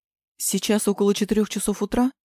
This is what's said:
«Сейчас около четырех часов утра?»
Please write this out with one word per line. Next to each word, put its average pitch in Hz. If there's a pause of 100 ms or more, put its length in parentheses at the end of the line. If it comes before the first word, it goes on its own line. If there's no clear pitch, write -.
(380)
«Сейчас -
около 202
четырех 208
часов 208
утра?» 240 (140)